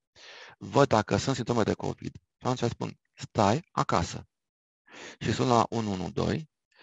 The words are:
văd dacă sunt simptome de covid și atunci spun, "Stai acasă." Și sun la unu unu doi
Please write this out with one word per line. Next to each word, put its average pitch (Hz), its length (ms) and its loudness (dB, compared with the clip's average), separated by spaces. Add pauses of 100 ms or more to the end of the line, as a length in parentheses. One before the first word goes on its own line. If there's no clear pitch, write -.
(580)
văd 120 300 4
dacă 107 280 2
sunt 131 200 0
simptome 117 280 0
de 95 100 0
covid - 420 -8
și - 320 -10
atunci 120 240 -2
spun, - 280 -10 (140)
"Stai 113 580 0
acasă." - 560 -4 (920)
Și 117 140 0
sun 131 140 0
la 117 220 6
unu 110 220 -2
unu 90 200 -4
doi 90 380 -4 (340)